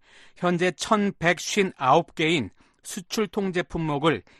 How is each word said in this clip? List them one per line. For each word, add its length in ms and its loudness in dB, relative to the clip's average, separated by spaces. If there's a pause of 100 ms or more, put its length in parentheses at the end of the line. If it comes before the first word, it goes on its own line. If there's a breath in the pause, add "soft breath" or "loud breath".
(380 soft breath)
현재 340 0
천백쉰아홉 1400 0
개인 360 -2 (340 soft breath)
수출 440 -6
통제 340 -4
품목을 600 -2 (160 soft breath)